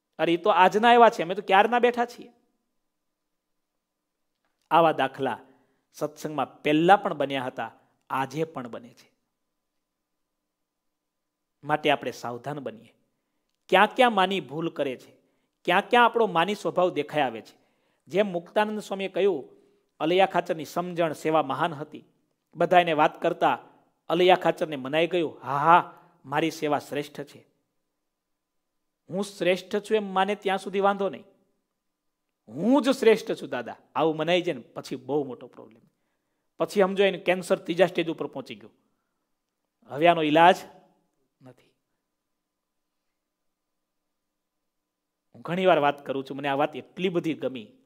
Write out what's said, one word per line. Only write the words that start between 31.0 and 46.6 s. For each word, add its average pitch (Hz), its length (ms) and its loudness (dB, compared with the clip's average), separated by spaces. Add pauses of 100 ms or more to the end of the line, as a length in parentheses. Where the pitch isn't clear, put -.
નહીં. 127 160 -14 (1200)
"હું 214 340 0
જ 262 80 2
શ્રેષ્ઠ 214 420 2
છું 147 160 -10
દાદા," 120 280 -10 (180)
આવું 156 220 0
મનાઈ 170 260 0
જાય 160 120 -6
ને, 120 60 -14
પછી - 360 -14
બહુ 135 280 -6
મોટો 127 220 -14
પ્રોબ્લેમ. 117 360 -20 (760)
પછી 165 220 0
સમજો, 190 240 2
એનું 185 160 0
કેન્સર 180 380 -2
ત્રીજા 170 280 0
સ્ટેજ 165 220 -4
ઉપર 151 180 -8
પહોંચી 131 280 -14
ગયું, 104 180 -20 (1120)
હવે 147 220 0
આનો 170 140 2
ઈલાજ 165 340 6 (840)
નથી. 127 280 -20 (3750)
હું 120 80 -20
ઘણી 185 240 -4
વાર 165 120 6
વાત 143 280 -2
કરું 135 180 -6
છું, 139 120 -12
મને 143 120 -6
આ 139 60 -2
વાત 135 220 -2